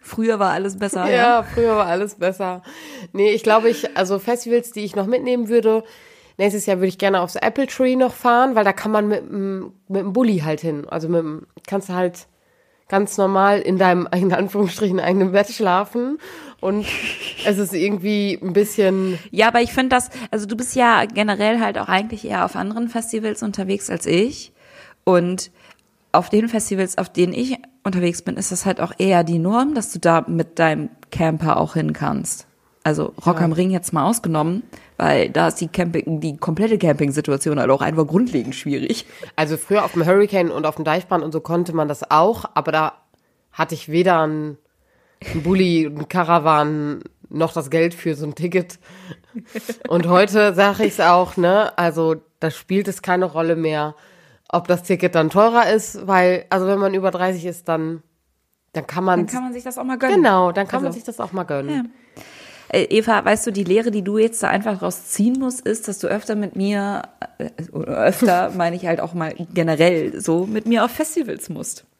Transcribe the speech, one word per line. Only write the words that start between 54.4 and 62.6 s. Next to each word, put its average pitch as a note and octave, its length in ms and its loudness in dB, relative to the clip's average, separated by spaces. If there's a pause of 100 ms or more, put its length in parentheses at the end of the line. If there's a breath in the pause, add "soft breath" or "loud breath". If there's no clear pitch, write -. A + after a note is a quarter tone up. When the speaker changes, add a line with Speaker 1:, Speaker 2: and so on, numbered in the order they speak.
Speaker 2:
ob E3+ 200 -2
das F3 160 2
Ticket F3+ 320 0
dann D#3+ 120 2
teurer A3+ 420 4
ist, G#3+ 360 -2
weil, F#3 440 4
also F#3+ 180 2
wenn G3 100 2
man G3 160 0
über F#3+ 160 0
dreißig F3+ 360 -4
ist, F3 200 -10
dann, D#3+ 340 -4 (760)
dann D#3+ 120 -8
kann F3 160 -4
man F#3 180 4
Speaker 1:
Dann G#3 60 0
kann B3+ 160 -6
man B3+ 100 -8
sich A#3+ 120 -12
das B3+ 120 -10
auch B3 60 -8
mal B3+ 160 -4
gönnen. C4+ 240 4
Speaker 2:
Genau, F#3 300 6
dann G3 160 -2
kann C4 140 -2
man C#4 80 -2
Speaker 1:
Also, - 80 -10
Speaker 2:
sich A3+ 60 -18
das A#3 140 -10
auch G3+ 140 -6
mal F#3 100 -4
gönnen. C#3+ 320 -4
Speaker 1:
ja. C4 80 -2 (840 loud breath)